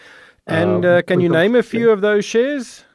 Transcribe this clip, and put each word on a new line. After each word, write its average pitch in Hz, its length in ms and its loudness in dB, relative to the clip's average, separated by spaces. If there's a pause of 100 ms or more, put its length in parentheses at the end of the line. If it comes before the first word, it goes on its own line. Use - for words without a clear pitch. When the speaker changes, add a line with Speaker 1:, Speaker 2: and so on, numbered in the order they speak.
(480)
Speaker 1:
And, 175 360 -2
Speaker 2:
Um, 175 140 2
Speaker 1:
uh, 175 60 2
can 180 140 -2
Speaker 2:
when 175 80 2
Speaker 1:
you 170 40 0
Speaker 2:
it 170 40 0
comes 165 100 2
Speaker 1:
name 214 100 0
a 240 80 2
Speaker 2:
to - 80 -6
Speaker 1:
few 233 220 2
of 202 100 0
those 208 240 0
shares? 254 580 -4 (120)